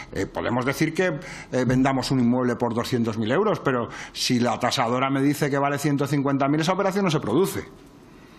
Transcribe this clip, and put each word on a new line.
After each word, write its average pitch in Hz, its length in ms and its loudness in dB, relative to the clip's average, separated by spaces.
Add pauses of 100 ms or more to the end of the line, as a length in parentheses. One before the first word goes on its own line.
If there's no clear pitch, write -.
(120)
eh, 95 140 -4
podemos 107 380 -2
decir 156 300 0
que, 180 240 0 (340)
eh, 127 140 2
vendamos 131 460 2
un 131 80 2
inmueble 123 360 2
por 117 180 -2
doscientos 113 440 -2
mil 110 120 0
euros, 180 300 2
pero 123 280 0 (240)
si - 280 0
la 113 180 0
tasadora 123 520 0
me 139 100 0
dice 143 300 0
que 139 80 0
vale 139 200 0
ciento 143 280 0
cincuenta 139 420 0
mil, 151 120 2
esa 160 120 2
operación 196 320 0
no 180 60 2
se 147 100 0
produce. 113 440 0 (760)